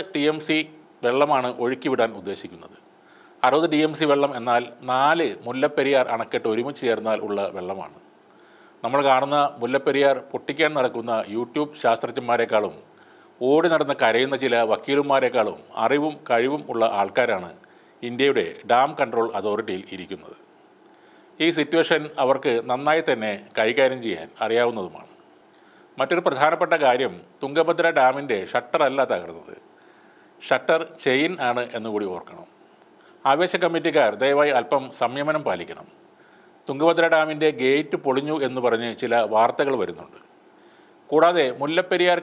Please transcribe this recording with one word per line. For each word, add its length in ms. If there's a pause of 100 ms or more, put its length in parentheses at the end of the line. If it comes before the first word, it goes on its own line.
(140)
ടി 100 (100)
എം 140
സി 120 (460)
വെള്ളമാണ് 460 (120)
ഒഴുക്കിവിടാൻ 480 (100)
ഉദ്ദേശിക്കുന്നത്. 560 (720)
അറുപത് 260
ടി 120
എം 140
സി 100
വെള്ളം 300
എന്നാൽ 240 (300)
നാല് 320 (200)
മുല്ലപ്പെരിയാർ 600 (100)
അണക്കെട്ട് 360
ഒരുമിച്ച് 360
ചേർന്നാൽ 400
ഉള്ള 140 (140)
വെള്ളമാണ്. 420 (840)
നമ്മൾ 240
കാണുന്ന 300 (240)
മുല്ലപ്പെരിയാർ 540 (140)
പൊട്ടിക്കാൻ 480
നടക്കുന്ന 360 (200)
YouTube 480
ശാസ്ത്രജ്ഞന്മാരെക്കാളും 920 (720)
ഓടി 240
നടന്ന് 300
കരയുന്ന 400
ചില 120 (160)
വക്കീലന്മാരെക്കാളും 880 (240)
അറിവും 300 (160)
കഴിവും 320 (100)
ഉള്ള 140 (140)
ആൾക്കാരാണ് 520 (580)
ഇന്ത്യയുടെ 360 (260)
ഡാം 180 (100)
കൺട്രോൾ 280 (120)
അതോറിറ്റിയിൽ 440 (120)
ഇരിക്കുന്നത്. 420 (1080)
ഈ 120
സിറ്റുവേഷൻ 440 (220)
അവർക്ക് 300 (180)
നന്നായി 380
തന്നെ 240 (260)
കൈകാര്യം 460
ചെയ്യാൻ 220 (180)
അറിയാവുന്നതുമാണ്. 640 (880)
മറ്റൊരു 280
പ്രധാനപ്പെട്ട 460 (120)
കാര്യം 280 (300)
തുംഗഭദ്ര 440 (120)
ഡാമിൻ്റെ 400 (140)
ഷട്ടർ 360
അല്ല 120 (120)
തകർന്നത്, 420 (920)
ഷട്ടർ 320 (240)
ചെയിൻ 280 (160)
ആണ് 160 (120)
എന്നുകൂടി 380
ഓർക്കണം. 320 (840)
ആവേശ 320
കമ്മിറ്റിക്കാർ 480 (100)
ദയവായി 380
അല്പം 240 (160)
സംയമനം 480
പാലിക്കണം. 400 (800)
തുംഗഭദ്ര 460
ഡാമിൻ്റെ 360 (100)
ഗേറ്റ് 440
പൊളിഞ്ഞു 320 (120)
എന്ന് 180
പറഞ്ഞ് 240 (120)
ചില 120 (200)
വാർത്തകൾ 480
വരുന്നുണ്ട്. 380 (880)
കൂടാതെ 360 (160)
മുല്ലപ്പെരിയാർ 600